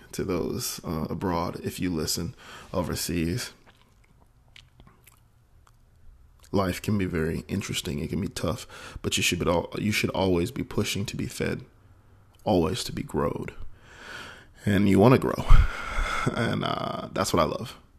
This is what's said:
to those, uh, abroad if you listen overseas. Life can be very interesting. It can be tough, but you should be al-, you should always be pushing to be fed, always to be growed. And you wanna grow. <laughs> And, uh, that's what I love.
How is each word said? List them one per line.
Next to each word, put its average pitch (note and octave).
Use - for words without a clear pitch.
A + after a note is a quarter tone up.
to -
those, -
uh, D#2+
abroad F2
if -
you F2+
listen E2
overseas. F2
Life F#2
can G#2
be G2
very E2
interesting. -
It D#2+
can E2
be F#2+
tough, -
but -
you F#2
should -
be -
al-, E2+
you G#2+
should -
always F#2
be -
pushing -
to -
be -
fed, -
always F2
to -
be -
growed. -
And G2+
you F#2+
wanna A#2
grow. -
<laughs> -
And, G#2+
uh, -
that's -
what F2
I D#2+
love. -